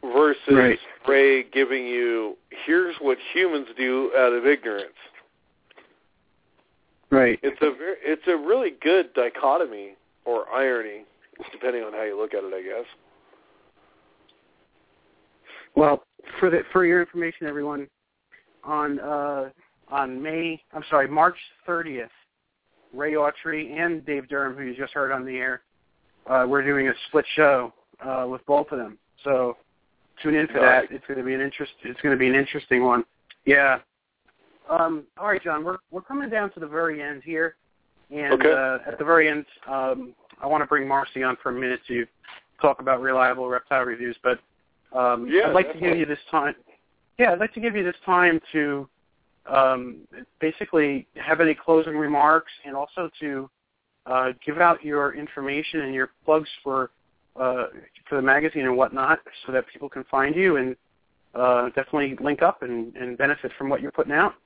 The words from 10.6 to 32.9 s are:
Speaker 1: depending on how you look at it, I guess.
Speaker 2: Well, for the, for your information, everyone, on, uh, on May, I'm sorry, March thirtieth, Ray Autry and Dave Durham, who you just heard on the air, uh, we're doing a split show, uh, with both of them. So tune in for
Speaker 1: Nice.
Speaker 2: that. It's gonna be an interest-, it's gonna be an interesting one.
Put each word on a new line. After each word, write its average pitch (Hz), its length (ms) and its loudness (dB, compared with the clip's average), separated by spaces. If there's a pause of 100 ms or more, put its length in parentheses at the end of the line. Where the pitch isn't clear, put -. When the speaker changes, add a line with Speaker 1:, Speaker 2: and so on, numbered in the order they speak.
Speaker 1:
depending 123 320 -4
on 107 80 -10
how 107 100 -8
you 107 180 -6
look 107 140 -6
at 101 100 -4
it, 95 80 -10
I 95 100 -10
guess. 104 240 -10 (3000)
Speaker 2:
Well, 147 300 4 (360)
for 185 100 4
the, 165 120 2 (100)
for 185 120 4
your 175 160 4
information, 170 460 -6
everyone, 147 420 -6 (760)
on, 147 360 -2
uh, 143 500 -4 (380)
on 135 320 -4
May, 160 400 -6 (120)
I'm 156 180 -12
sorry, 139 160 4
March 160 300 4 (280)
thirtieth, 156 460 -6 (840)
Ray 147 200 -4
Autry 151 600 -2
and 160 320 -4
Dave 139 240 -6
Durham, 139 280 -4
who 139 80 -12
you 127 100 -8
just 135 180 -10
heard 135 200 -2
on 131 120 -4
the 131 120 -8
air, 127 260 -6 (680)
uh, 127 200 4
we're 139 160 2
doing 139 240 2
a 127 40 0 (160)
split 147 160 2 (100)
show, 135 380 4 (320)
uh, 131 240 -4
with 127 180 -10
both 147 260 2
of 139 60 -6
them. 107 200 -12 (240)
So 127 340 0 (680)
tune 151 120 2
in 156 140 2
for - 60 -12
Speaker 1:
Nice. 131 340 4
Speaker 2:
that. - 80 -14
It's 127 100 -14
gonna 135 160 -8
be 127 120 -4
an 131 60 -4
interest-, 139 340 -8 (100)
it's 131 160 -12
gonna 139 160 2
be 131 100 4
an 127 80 4
interesting 135 500 0
one. 120 200 4 (400)